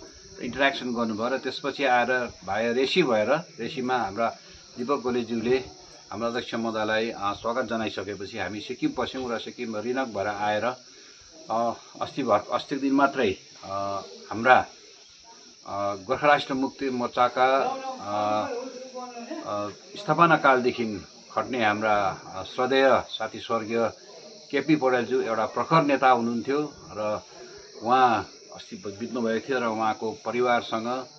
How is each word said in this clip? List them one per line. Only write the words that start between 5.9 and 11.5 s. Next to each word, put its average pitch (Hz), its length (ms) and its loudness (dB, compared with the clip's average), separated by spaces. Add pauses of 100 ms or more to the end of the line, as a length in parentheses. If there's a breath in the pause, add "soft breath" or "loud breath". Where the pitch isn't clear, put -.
हाम्रो 110 180 -4
अध्यक्ष 117 260 -6
महोदयलाई, 110 560 0
अ, 101 220 -2
स्वागत 117 320 -2
जनाइसकेपछि 104 760 -6
हामी 98 220 -4
सिक्किम 127 300 -2
पस्यौँ 127 400 -4
र 110 80 -2
सिक्किम 113 380 -8
रिनक 123 320 -2
भएर 101 180 -2
आएर, 104 380 0 (840 loud breath)